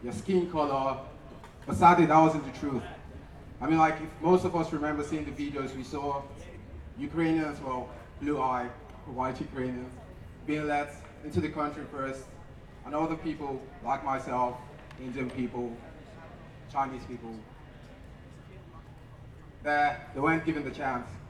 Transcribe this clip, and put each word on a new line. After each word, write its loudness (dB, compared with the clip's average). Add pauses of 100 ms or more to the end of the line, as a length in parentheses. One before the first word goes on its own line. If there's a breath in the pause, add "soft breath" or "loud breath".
your -4
skin 4
color. 2 (680)
But 0
sadly, 12
that 10
wasn't 8
the -10
truth. 0 (800)
I -2
mean, 8
like, 8
if -8
most 8
of 2
us 2
remember 0
seeing -2
the -6
videos, -4
we -6
saw -2 (760)
Ukrainians, 2
well, -4 (320 loud breath)
blue 0
eye, 2 (380)
white -2
Ukrainians, -4 (540)
being 0
let 0 (300)
into 0
the -2
country -4
first, -6 (600)
and -8
other 2
people, -4 (240)
like 0
myself, 2 (440)
Indian -4
people, -2 (960)
Chinese -2
people, -10 (2250)
they, 4 (180)
they -2
weren't 4
given 0
the -2
chance. -4 (220)